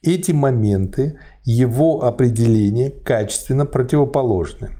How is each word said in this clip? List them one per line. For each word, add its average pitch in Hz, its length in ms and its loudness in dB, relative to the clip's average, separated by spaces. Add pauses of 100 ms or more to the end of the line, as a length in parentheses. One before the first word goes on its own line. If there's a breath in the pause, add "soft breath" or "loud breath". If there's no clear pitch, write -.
Эти 175 300 0
моменты 127 840 0 (260 loud breath)
его 127 600 2
определения 117 840 2
качественно 131 760 -4
противоположны. 127 1160 0